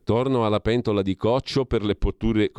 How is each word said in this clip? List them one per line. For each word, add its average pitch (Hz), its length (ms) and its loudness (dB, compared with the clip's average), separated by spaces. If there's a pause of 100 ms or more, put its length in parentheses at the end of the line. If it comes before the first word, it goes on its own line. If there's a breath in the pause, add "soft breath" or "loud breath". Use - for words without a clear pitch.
"Torno 120 420 0
alla 107 140 0
pentola 110 440 0
di 95 120 0
coccio 127 500 0
per 110 200 -2
le 104 100 0
potture-, 110 640 0